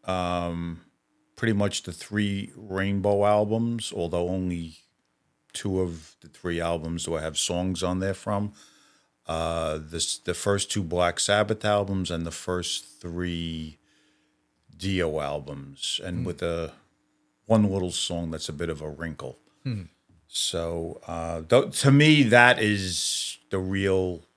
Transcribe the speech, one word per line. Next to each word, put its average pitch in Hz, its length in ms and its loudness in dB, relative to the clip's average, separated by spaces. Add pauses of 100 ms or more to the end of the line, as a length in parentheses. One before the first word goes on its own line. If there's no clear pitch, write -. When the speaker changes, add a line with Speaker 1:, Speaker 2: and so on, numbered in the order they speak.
Speaker 1:
um, 87 720 -2 (560)
pretty 113 160 2
much 101 320 0
the 87 80 -10
three 101 640 -4
Rainbow 101 680 0
albums, 110 680 2
although 87 340 -2
only 87 500 -4 (720)
two 95 280 -2
of 85 400 -6
the - 60 -20
three 85 340 -6
albums 85 440 -2
do 85 100 -4
I 80 60 -2
have 78 180 -6
songs 87 460 -2
on 90 160 -2
there 95 120 -2
from. 101 420 -4 (720)
Uh, 80 560 -2
this, 78 380 -6
the - 160 -6
first 101 340 0
two 104 140 -2
Black 87 380 0
Sabbath 107 440 2
albums 98 460 0
and 82 160 -4
the 82 60 -8
first - 680 -6
three 85 760 -6 (1000)
Dio 85 440 -2
albums, 71 840 -8
and 90 180 -4
Speaker 2:
Mm. 123 40 -2
Speaker 1:
with 87 180 -6
a 85 300 -4 (760)
one 110 260 6
little 92 180 0
song 85 400 -4
that's 80 200 -6
a - 20 -10
bit 82 160 -4
of 76 140 -6
a 76 80 -8
wrinkle. 73 480 -8 (260)
Speaker 2:
Mm. 101 240 -6 (380)
Speaker 1:
So, 82 800 -4
uh, 82 420 -6
th-, - 320 4
to 139 100 8
me, 147 340 10
that 120 360 8
is 98 760 -2 (100)
the 98 100 -2
real 95 640 0 (140)